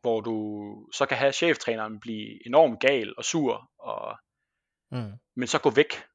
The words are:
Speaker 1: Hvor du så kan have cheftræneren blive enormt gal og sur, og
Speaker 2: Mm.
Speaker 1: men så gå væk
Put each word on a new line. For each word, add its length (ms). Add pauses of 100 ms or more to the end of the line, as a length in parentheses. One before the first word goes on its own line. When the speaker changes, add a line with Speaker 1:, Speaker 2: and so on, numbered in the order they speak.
Speaker 1:
Hvor 200
du 720
så 120
kan 100
have 160
cheftræneren 680
blive 460
enormt 340
gal 360
og 80
sur, 540
og 400 (720)
Speaker 2:
Mm. 220 (240)
Speaker 1:
men 120
så 120
gå 100
væk 220 (220)